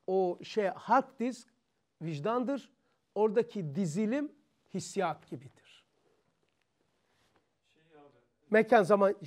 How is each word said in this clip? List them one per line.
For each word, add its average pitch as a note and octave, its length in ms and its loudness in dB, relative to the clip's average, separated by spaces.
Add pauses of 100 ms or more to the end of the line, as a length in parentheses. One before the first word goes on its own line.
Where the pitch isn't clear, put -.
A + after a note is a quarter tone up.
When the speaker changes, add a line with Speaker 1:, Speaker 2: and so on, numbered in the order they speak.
Speaker 1:
o F#3 360 0
şey, G3+ 240 -2
hard B3 420 0 (120)
disk A#3+ 280 -6 (540)
vicdandır. G#3+ 680 -4 (420)
Oradaki G#3 600 -2
dizilim G#3 580 -2 (420)
hissiyat E3+ 560 -6
gibidir. - 540 -18 (1900)
Speaker 2:
Şey D#3 80 -20 (160)
abi, C#3+ 80 -20 (440)
Speaker 1:
Mekan A3 320 6
zaman G3 320 4 (120)